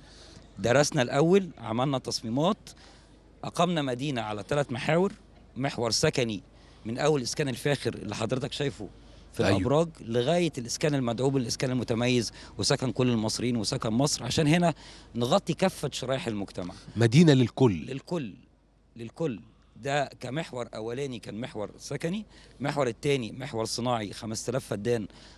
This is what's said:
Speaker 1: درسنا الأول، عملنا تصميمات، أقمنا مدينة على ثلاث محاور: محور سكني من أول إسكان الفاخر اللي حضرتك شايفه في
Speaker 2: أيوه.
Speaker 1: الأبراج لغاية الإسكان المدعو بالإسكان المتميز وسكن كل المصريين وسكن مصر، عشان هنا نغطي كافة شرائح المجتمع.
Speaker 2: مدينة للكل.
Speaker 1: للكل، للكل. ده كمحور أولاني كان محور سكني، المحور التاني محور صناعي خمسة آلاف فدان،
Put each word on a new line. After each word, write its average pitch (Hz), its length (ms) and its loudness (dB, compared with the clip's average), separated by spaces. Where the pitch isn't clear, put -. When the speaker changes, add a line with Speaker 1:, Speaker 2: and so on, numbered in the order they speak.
Speaker 1:
درسنا 127 420 4
الأول، 165 560 4
عملنا 120 400 -2
تصميمات، 127 600 -2
أقمنا 170 380 0
مدينة 131 400 -2
على 107 280 -6
ثلاث 143 220 0
محاور: 165 420 0
محور 123 340 -2
سكني 113 520 0
من 117 120 -6
أول 143 240 2
إسكان 135 280 -2
الفاخر 127 440 -2
اللي 101 220 -8
حضرتك 120 360 -2
شايفه 135 380 -6
في 110 120 0
Speaker 2:
أيوه. 98 120 4
Speaker 1:
الأبراج 143 300 2
لغاية 139 560 0
الإسكان 143 380 -2
المدعو 123 340 0
بالإسكان 131 420 0
المتميز 120 600 2
وسكن 127 340 0
كل 127 180 2
المصريين 117 480 0
وسكن 113 320 -2
مصر، 127 340 2
عشان 147 240 0
هنا 165 260 4
نغطي 135 380 0
كافة 180 400 -2
شرائح 127 340 -4
المجتمع. 98 460 -6
Speaker 2:
مدينة 131 380 8
للكل. 113 520 4
Speaker 1:
للكل، 131 480 -8
للكل. 117 440 -6
ده 139 340 -2
كمحور 123 560 -6
أولاني 120 440 -6
كان 107 220 -10
محور 107 360 -8
سكني، 170 480 -6
المحور 139 280 0
التاني 127 440 -2
محور 113 340 -4
صناعي 113 480 -2
خمسة 110 360 -8
آلاف 127 160 -4
فدان، 110 420 -2